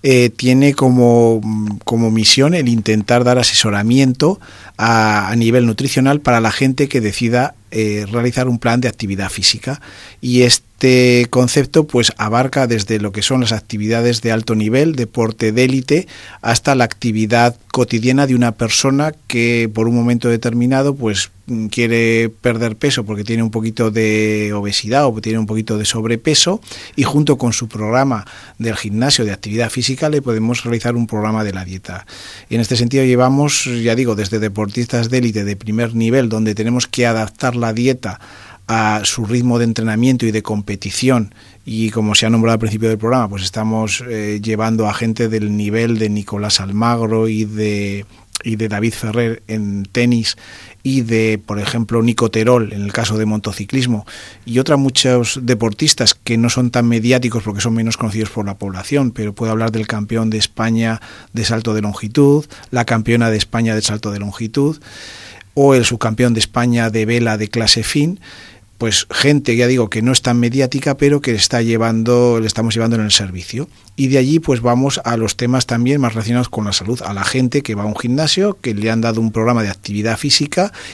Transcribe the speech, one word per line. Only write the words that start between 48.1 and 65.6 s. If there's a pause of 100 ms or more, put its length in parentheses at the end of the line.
y
de
David
Ferrer
en
tenis, (460)
y
de,
por
ejemplo,
Nico
Terol
en
el
caso
de
motociclismo, (400)
y
otros
muchos
deportistas
que
no
son
tan
mediáticos
porque
son
menos
conocidos
por
la
población,
pero
puedo
hablar
del
campeón
de
España (320)
de
salto
de
longitud, (280)
la
campeona
de
España
de
salto
de
longitud, (720)
o